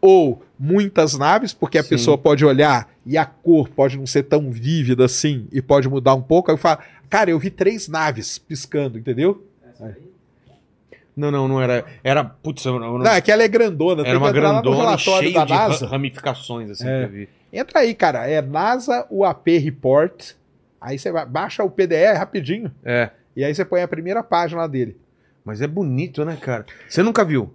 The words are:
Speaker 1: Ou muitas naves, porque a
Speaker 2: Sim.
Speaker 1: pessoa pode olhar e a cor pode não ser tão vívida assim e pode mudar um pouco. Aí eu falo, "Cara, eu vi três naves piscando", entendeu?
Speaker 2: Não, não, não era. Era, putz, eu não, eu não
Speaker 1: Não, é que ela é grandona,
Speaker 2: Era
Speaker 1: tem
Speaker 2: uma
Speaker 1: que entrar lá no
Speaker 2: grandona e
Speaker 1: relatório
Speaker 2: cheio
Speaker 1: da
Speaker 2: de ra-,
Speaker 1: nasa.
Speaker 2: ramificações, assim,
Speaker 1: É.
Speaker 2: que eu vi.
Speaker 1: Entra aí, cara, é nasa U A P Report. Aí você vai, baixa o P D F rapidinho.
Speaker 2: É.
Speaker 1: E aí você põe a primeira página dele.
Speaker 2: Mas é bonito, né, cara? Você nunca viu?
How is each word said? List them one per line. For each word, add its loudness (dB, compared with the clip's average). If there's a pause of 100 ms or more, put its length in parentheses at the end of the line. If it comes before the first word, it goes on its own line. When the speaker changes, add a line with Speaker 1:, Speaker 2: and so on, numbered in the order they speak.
Speaker 1:
Ou 6 (160)
muitas 0
naves, 0
porque -2
a 2
Speaker 2:
Sim. -8
Speaker 1:
pessoa 2
pode 4
olhar 4 (160)
e -2
a 2
cor 2
pode 0
não -10
ser 0
tão 0
vívida 0
assim -2
e -2
pode 2
mudar 2
um 0
pouco. 2
Aí 2
eu -6
falo, 2 (300)
"Cara, 2
eu 0
vi -4
três -2
naves -4
piscando", -8
entendeu? -2 (1700)
Speaker 2:
Não, -4
não, -2
não 0
era. -2 (180)
Era, 0
putz, -12
eu -4
não, -8
eu -6
não -2
Speaker 1:
Não, 4
é 2
que 2
ela 4
é 4
grandona, 0
Speaker 2:
Era -2
Speaker 1:
tem 2
Speaker 2:
uma 2
Speaker 1:
que 2
entrar 4
lá 2
no 0
Speaker 2:
grandona 2
e 2
Speaker 1:
relatório 2
Speaker 2:
cheio -4
Speaker 1:
da 2
Speaker 2:
de -2
ra-, 2
Speaker 1:
nasa. -4
Speaker 2:
ramificações, -8
assim, -10
Speaker 1:
É. -4
Speaker 2:
que -4
eu -10
vi. -14 (240)
Speaker 1:
Entra -2
aí, 2
cara, 0
é 0
nasa -2
U 0
A 2
P 0
Report. 0 (480)
Aí -10
você -6
vai, -4
baixa -6
o 0
P 0
D 0
F 4
rapidinho. -6 (140)
Speaker 2:
É. -2 (240)
Speaker 1:
E -2
aí -2
você -2
põe -2
a -4
primeira -6
página -2
dele. -4 (460)
Speaker 2:
Mas -10
é -4
bonito, -4
né, -8
cara? -8 (240)
Você -2
nunca 2
viu? -2